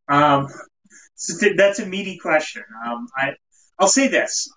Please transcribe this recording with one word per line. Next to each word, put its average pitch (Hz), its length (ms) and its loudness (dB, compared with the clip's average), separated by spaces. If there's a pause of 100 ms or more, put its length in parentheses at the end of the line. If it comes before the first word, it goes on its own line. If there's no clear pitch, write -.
um, 143 400 4 (680)
so - 240 -8
th-, 202 180 2
that's 202 220 4
a 202 80 -6
meaty 185 320 -8
question. 156 440 -2 (220)
Um, 117 220 -8 (100)
I, 139 140 -4 (480)
I'll 196 80 4
say 269 220 2
this, - 480 -2